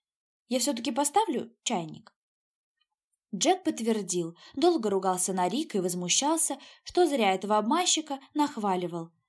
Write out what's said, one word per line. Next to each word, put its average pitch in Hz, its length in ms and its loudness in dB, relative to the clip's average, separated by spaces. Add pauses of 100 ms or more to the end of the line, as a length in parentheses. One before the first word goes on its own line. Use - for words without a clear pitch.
(480)
Я 254 100 0
всё-таки 247 320 -2
поставлю 285 720 0
чайник?» 160 520 -6 (1200)
Джек 339 300 2
подтвердил, 180 720 -2 (180)
долго 277 360 2
ругался 190 420 0
на 185 160 0
Рика 220 300 -4
и - 20 0
возмущался, 185 800 0 (260)
что 359 220 2
зря 226 280 2
этого 208 240 0
обманщика 294 600 0 (160)
нахваливал. 185 760 -2 (180)